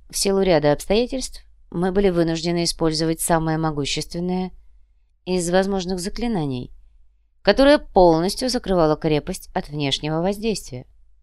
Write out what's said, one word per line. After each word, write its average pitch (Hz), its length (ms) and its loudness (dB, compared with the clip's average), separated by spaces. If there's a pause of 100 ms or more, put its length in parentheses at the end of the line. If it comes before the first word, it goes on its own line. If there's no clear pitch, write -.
в - 80 -10
силу 196 240 0
ряда 151 320 4
обстоятельств 240 720 -4 (260)
мы 180 200 -2
были 196 180 2
вынуждены 170 540 0
использовать 160 580 -2
самое 160 380 0
могущественное 170 920 -4 (720)
из 180 260 -2
возможных 190 480 0
заклинаний, 170 720 -4 (720)
которое 269 340 6
полностью 180 720 2
закрывало 175 480 2
крепость 156 560 -2
от - 160 -6
внешнего 151 520 -4
воздействия. 196 640 -4 (360)